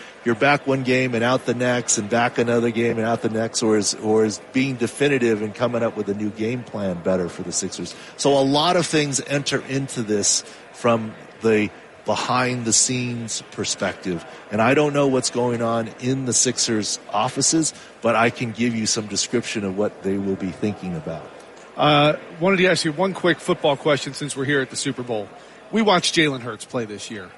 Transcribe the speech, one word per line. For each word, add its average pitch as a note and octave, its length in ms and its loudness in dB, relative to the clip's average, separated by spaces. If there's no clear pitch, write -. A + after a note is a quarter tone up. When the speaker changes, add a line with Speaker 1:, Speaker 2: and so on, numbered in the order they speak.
Speaker 1:
"You're A#2+ 80 4
back C#3+ 320 2
one C3+ 160 0
game B2+ 320 2
and A2+ 100 0
out B2+ 220 2
the A#2+ 80 0
next, B2 420 0
and G#2 140 -4
back A#2 260 2
another A#2 340 2
game A2+ 280 0
and A2 80 0
out A#2 160 0
the A2+ 80 0
next," A2+ 320 -2
or A2 160 4
is, G2 240 0
or A2 240 4
is G#2 140 -4
being C3 220 0
definitive A#2+ 680 0
and G#2+ 140 -4
coming A#2+ 280 -2
up A2 140 -2
with G2+ 140 -4
a G2 40 -2
new G#2 160 -4
game A2+ 340 -4
plan G2 380 -4
better F2+ 280 0
for F#2 140 -10
the F2 80 -8
Sixers? - 420 -6
So C#3 180 4
a C3+ 80 4
lot D3 320 4
of E3+ 80 2
things D3 420 0
enter C#3+ 440 -2
into C3+ 320 -4
this G2+ 420 0
from A2+ 380 0
the G#2+ 300 4
behind-the-scenes B2 1000 -2
perspective. F#2 720 -4
And G#2+ 100 0
I B2 140 4
don't D3 180 4
know C#3+ 140 2
what's C3 240 2
going A#2+ 320 0
on A2+ 260 0
in C3 260 -2
the A#2+ 60 0
Sixers' A2+ 680 0
offices, C3 600 0
but A2+ 120 4
I A#2 160 4
can A#2 220 -4
give A#2 220 0
you A2 120 -2
some G#2+ 200 -2
description G#2 580 -2
of F#2+ 140 -4
what G#2 240 -2
they G2 160 0
will G2 180 -2
be F#2 140 -4
thinking F#2 460 -4
about. D#2 260 -8
Speaker 2:
Uh, D3 380 4
wanted F#3+ 180 4
to F3+ 80 6
ask F3 180 2
you D#3+ 80 -2
one F#3 220 0
quick E3+ 260 2
football D#3+ 360 2
question C#3+ 360 0
since C#3 240 -8
we're C#3 80 -4
here C#3 160 2
at B2+ 100 -4
the - 60 -12
Super C3+ 260 -4
Bowl. A2 260 -4
We G#3+ 100 4
watched F#3+ 320 4
Jalen C#3+ 280 2
Hurts A2 220 -10
play A#2+ 200 -4
this G#2 260 -12
year. F#2+ 280 -12